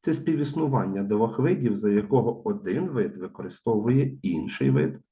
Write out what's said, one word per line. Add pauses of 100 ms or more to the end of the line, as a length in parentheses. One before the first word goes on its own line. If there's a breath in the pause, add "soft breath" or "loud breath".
Це
співіснування
двох
видів,
за
якого
один
вид
використовує
інший
вид (120)